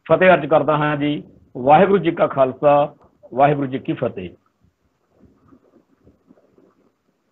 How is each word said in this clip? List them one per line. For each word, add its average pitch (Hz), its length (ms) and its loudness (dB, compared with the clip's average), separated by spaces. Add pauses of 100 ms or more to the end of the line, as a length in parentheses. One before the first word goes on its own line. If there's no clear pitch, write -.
(120)
ਫਤਿਹ 175 180 4
ਅਰਜ਼ 156 160 2
ਕਰਦਾ 147 300 0
ਹਾਂ 151 200 -2
ਜੀ। 147 260 -6 (340)
ਵਾਹਿਗੁਰੂ 160 420 2
ਜੀ 165 120 -4
ਕਾ 170 160 -2
ਖਾਲਸਾ, 143 680 0 (400)
ਵਾਹਿਗੁਰੂ 143 320 0
ਜੀ 131 120 -8
ਕੀ - 140 -8
ਫਤਿਹ। 98 380 -8 (3000)